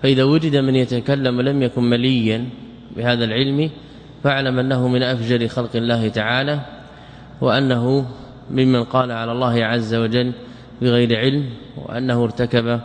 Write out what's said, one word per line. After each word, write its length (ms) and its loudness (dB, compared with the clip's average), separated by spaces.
فإذا 220 4
وجد 320 2
من 200 2
يتكلم 640 0
لم 220 0
يكن 200 0
مليا 680 2
بهذا 280 0
العلم، 460 0
فاعلم 340 0
أنه 300 0
من 140 2
أفجر 460 0
خلق 280 -4
الله 320 0
تعالى، 520 -2
وأنه 680 2
ممن 340 4
قال 280 0
على 200 -4
الله 320 2
عز 300 -2
وجل 380 0
بغير 360 4
علم، 260 0
وأنه 480 -2
ارتكب 600 0